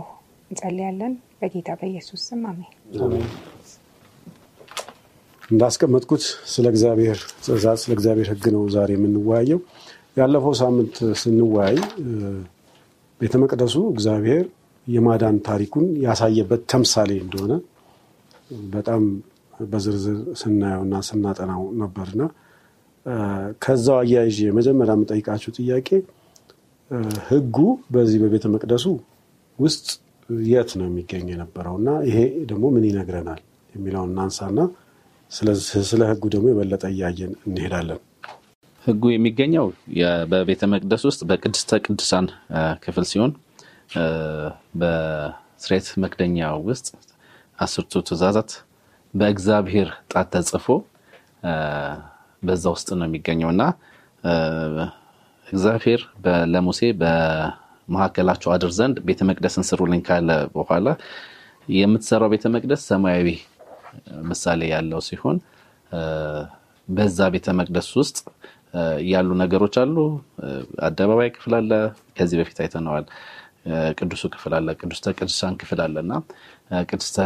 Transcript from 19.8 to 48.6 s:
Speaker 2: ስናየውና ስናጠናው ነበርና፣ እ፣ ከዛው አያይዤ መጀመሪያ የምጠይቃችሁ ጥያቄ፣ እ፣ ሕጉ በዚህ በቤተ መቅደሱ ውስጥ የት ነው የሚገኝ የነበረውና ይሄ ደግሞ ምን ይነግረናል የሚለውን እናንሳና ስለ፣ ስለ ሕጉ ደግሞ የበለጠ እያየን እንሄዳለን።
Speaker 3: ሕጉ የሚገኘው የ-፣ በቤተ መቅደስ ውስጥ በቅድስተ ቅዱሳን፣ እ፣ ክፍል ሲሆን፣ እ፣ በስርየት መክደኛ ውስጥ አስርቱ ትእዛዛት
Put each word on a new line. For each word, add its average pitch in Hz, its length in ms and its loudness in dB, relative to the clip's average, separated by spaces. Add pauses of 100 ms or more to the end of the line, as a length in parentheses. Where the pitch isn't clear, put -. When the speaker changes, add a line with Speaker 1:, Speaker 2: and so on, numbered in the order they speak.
Speaker 2:
ስናየውና 98 680 0
ስናጠናው 95 600 -4 (120)
ነበርና፣ 98 480 -4 (840)
እ፣ 127 80 -6 (460)
ከዛው 131 380 4
አያይዤ 117 420 4 (120)
መጀመሪያ 117 420 4
የምጠይቃችሁ 107 600 -2
ጥያቄ፣ 127 340 -2 (1000)
እ፣ 131 60 -6 (280)
ሕጉ 131 320 2 (340)
በዚህ 117 300 4
በቤተ 107 280 2
መቅደሱ 120 380 0 (720)
ውስጥ 156 280 0 (580)
የት 117 280 4
ነው 92 140 -4
የሚገኝ 87 420 -6
የነበረውና 87 600 -6 (140)
ይሄ 113 140 2 (280)
ደግሞ 110 240 -4
ምን 120 160 4
ይነግረናል 90 560 -2 (340)
የሚለውን 95 360 -6
እናንሳና 95 480 -4 (720)
ስለ፣ - 180 -2 (340)
ስለ 110 220 2
ሕጉ 107 240 0
ደግሞ 104 180 2
የበለጠ 98 400 2
እያየን 92 460 -4 (100)
እንሄዳለን። 87 580 -6 (840)
Speaker 3:
ሕጉ 110 240 2
የሚገኘው 120 580 2 (260)
የ-፣ 87 180 2 (160)
በቤተ 92 400 0
መቅደስ 101 380 0
ውስጥ 139 200 0
በቅድስተ 98 580 0
ቅዱሳን፣ 92 440 0 (220)
እ፣ 80 120 -4 (180)
ክፍል 87 260 -4
ሲሆን፣ 120 280 0 (600)
እ፣ 85 120 -2 (720)
በስርየት 80 1200 -2
መክደኛ 87 420 -2 (240)
ውስጥ 117 240 -6 (720)
አስርቱ - 340 -6 (100)
ትእዛዛት 95 480 0 (640)